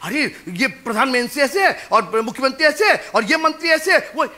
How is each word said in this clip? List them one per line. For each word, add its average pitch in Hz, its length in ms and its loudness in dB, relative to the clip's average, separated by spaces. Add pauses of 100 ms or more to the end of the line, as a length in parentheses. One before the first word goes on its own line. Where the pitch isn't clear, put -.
"अरे, 226 440 -4
ये 202 200 -2
प्रधानमंत्री 247 760 -2
ऐसे 349 260 2
है - 240 -4
और 214 300 2
मुख्यमंत्री 262 440 -2
ऐसे 311 260 4
है - 240 -2
और 226 80 2
ये 285 140 2
मंत्री 320 320 -2
ऐसे 320 240 2
है," - 220 0
वो 285 220 -2